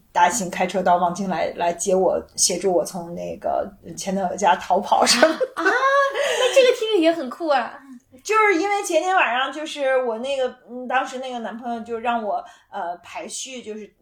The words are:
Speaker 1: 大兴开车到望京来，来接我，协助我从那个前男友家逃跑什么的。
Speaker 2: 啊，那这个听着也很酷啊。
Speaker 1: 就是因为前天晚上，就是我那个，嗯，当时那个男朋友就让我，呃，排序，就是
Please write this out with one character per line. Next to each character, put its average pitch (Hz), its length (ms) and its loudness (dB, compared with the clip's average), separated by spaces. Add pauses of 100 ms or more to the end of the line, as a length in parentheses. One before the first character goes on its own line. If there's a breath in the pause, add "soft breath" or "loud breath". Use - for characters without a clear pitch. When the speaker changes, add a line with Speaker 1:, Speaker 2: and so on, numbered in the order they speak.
(120)
Speaker 1:
大 180 160 4
兴 180 220 -4
开 185 160 -2
车 185 160 -2
到 180 140 4
望 175 180 0
京 196 140 -6
来， 170 260 -2
来 175 180 -2
接 185 220 -2
我， 185 260 2 (140)
协 - 240 0
助 190 140 0
我 151 120 2
从 170 300 -10
那 175 220 -8
个 - 340 -2 (260)
前 190 160 -6
男 190 160 -2
友 185 80 -6
家 185 200 4
逃 190 240 0
跑 - 260 2
什 240 140 4
么 311 80 8
的。 - 160 -2 (100)
Speaker 2:
啊， 330 100 -4
那 539 880 2
这 539 80 8
个 494 140 6
听 440 180 -2
着 392 60 4
也 330 120 6
很 285 180 -4
酷 339 160 -8
啊。 262 320 0 (440)
Speaker 1:
就 415 120 -2 (120)
是 403 80 4
因 381 160 0
为 403 140 0
前 330 180 2
天 370 120 2
晚 247 240 2
上， 277 140 -2
就 302 140 -8
是 269 380 0
我 226 160 -2
那 277 140 -4
个， 254 140 0 (220)
嗯， 247 180 -10
当 262 180 0
时 254 120 -10
那 262 120 -8
个 247 100 -6
男 214 180 -8
朋 240 160 -8
友 233 60 -6
就 226 180 -8
让 233 240 -2
我， 190 200 -4 (280 loud breath)
呃， 175 320 -6
排 - 260 -12
序， 254 320 -12
就 214 140 -10
是 214 280 -16